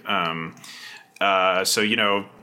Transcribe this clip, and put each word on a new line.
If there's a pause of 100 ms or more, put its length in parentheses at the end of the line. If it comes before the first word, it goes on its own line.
Um, (640)
uh,
so,
you
know, (160)